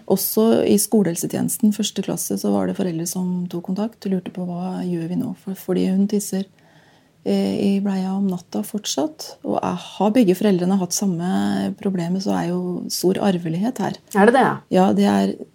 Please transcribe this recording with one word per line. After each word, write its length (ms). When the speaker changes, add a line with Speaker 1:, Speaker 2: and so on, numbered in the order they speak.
Speaker 1:
Også 560
i 140
skolehelsetjenesten, 960
første 320
klasse, 340
så 140
var 140
det 100
foreldre 300
som 420
tok 160
kontakt 400
og 80
lurte 180
på: 140
«Hva 400
gjør 240
vi 60
nå?» 220
For, 180
fordi 340
hun 180
tisser, 380
eh, 320
i 60
bleia 340
om 140
natta 340
fortsatt. 800
Og 140
er, 180
har 360
begge 260
foreldrene 400
hatt 160
samme 880
problemet, 400
så 160
er 120
jo 400
stor 260
arvelighet 640
her. 140
Speaker 2:
Er 120
det 100
det, 80
ja? 100
Speaker 1:
Ja, 240
det 120
er, 280